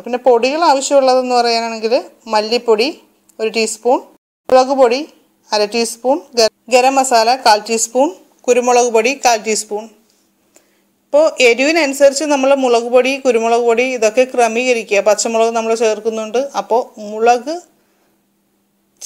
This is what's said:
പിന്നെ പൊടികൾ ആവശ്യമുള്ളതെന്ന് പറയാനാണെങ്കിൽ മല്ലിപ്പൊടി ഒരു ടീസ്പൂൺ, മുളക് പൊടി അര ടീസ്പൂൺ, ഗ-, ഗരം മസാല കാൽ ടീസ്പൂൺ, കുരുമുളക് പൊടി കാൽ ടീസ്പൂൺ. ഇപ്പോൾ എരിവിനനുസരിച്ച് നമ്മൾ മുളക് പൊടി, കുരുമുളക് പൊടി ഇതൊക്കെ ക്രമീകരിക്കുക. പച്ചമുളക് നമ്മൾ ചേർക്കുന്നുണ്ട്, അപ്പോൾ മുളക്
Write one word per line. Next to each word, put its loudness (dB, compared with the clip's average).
പിന്നെ -6
പൊടികൾ 2
ആവശ്യമുള്ളതെന്ന് 2
പറയാനാണെങ്കിൽ -2
മല്ലിപ്പൊടി 0
ഒരു -4
ടീസ്പൂൺ, -2
മുളക് 2
പൊടി 2
അര 0
ടീസ്പൂൺ, -2
ഗ-, 2
ഗരം 2
മസാല 2
കാൽ 4
ടീസ്പൂൺ, -2
കുരുമുളക് 2
പൊടി 2
കാൽ 2
ടീസ്പൂൺ. -6
ഇപ്പോൾ 2
എരിവിനനുസരിച്ച് 2
നമ്മൾ 0
മുളക് 0
പൊടി, 2
കുരുമുളക് 0
പൊടി 0
ഇതൊക്കെ 0
ക്രമീകരിക്കുക. 0
പച്ചമുളക് 0
നമ്മൾ -2
ചേർക്കുന്നുണ്ട്, -4
അപ്പോൾ -2
മുളക് 0